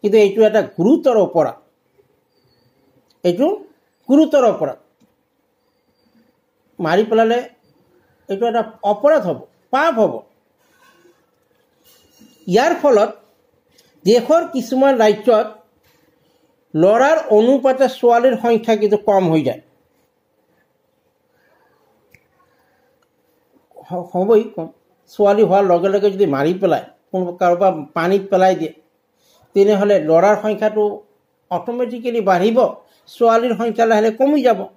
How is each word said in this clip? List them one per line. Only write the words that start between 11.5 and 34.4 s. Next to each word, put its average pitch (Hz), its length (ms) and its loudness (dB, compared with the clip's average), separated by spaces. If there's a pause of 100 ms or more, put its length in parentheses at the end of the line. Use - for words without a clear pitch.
ইয়াৰ 269 280 2
ফলত 240 300 2 (1000)
দেশৰ 247 340 2 (120)
কিছুমান 262 380 0 (120)
ৰাজ্যত 214 420 2 (1400)
ল'ৰাৰ 254 360 4 (180)
অনুপাতে 262 520 2
ছোৱালীৰ 240 540 2
সংখ্যা 226 340 0
কিন্তু 208 220 0 (100)
কম 196 220 2
হৈ 160 120 0
যায়। - 180 -6 (4000)
হ-, 175 360 -12
হ'বই 208 300 2 (120)
কম। 160 140 -12 (440)
ছোৱালী 202 300 2
হোৱাৰ 196 220 2
লগে 180 240 0
লগে 202 220 0
যদি 190 160 0
মাৰি 143 320 -2
পেলাই, 180 240 -2 (280)
কোনোবা 180 300 -6
কাৰোবাৰ 180 320 0 (220)
পানীত 185 360 -2
পেলাই 190 300 2
দিয়ে, 160 120 -8 (840)
তেনেহ'লে 202 420 2 (120)
ল'ৰাৰ 185 340 4
সংখ্যাটো 214 420 -4 (680)
automatically 233 680 -6 (100)
বাঢ়িব, 202 280 2 (520)
ছোৱালীৰ 233 480 0
সংখ্যা 226 280 -2
লাহে 220 180 2
লাহে 220 160 -2
কমি 285 220 2